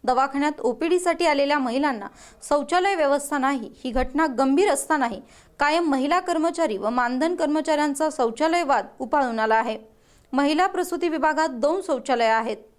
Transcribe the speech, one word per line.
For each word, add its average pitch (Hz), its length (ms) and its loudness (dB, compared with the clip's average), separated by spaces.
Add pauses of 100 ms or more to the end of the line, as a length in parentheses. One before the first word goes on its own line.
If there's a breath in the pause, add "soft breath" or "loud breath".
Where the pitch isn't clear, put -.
दवाखान्यात 269 560 0
ओपीडी 320 380 0
साठी 349 280 0
आलेल्या 285 320 2
महिलांना 262 480 -2 (420 loud breath)
शौचालय 359 460 2
व्यवस्था 285 440 0
नाही, 262 320 -2 (140)
ही 254 60 -4
घटना 262 360 0
गंभीर 277 440 2
असतानाही 277 500 -2 (400 loud breath)
कायम 311 240 2
महिला 285 360 2
कर्मचारी 330 560 -2
व 226 140 -2
मानधन 254 440 0
कर्मचाऱ्यांचा 302 760 0
शौचालय 302 500 0
वाद 262 240 0 (120)
उफाळून 254 400 -2
आला 220 160 2
आहे. 220 240 0 (540 soft breath)
महिला 294 340 2
प्रसूती 349 420 -2
विभागात 311 400 0
दोन 285 380 0
शौचालये 247 400 0
आहेत 220 300 0 (220)